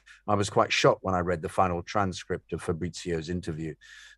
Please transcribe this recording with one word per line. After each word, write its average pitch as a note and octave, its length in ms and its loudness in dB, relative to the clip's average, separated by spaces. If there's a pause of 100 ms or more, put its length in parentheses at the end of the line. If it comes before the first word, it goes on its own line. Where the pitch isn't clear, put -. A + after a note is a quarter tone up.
(280)
I G#2 80 2
was G2+ 120 2
quite - 240 2
shocked - 300 6
when F#2 120 0
I F2+ 60 2
read E2+ 220 0
the F#2 60 -4
final F2+ 340 2
transcript F#2 680 -4
of E2 100 -6
Fabrizio's E2 680 -4
interview. D#2+ 440 -6 (440)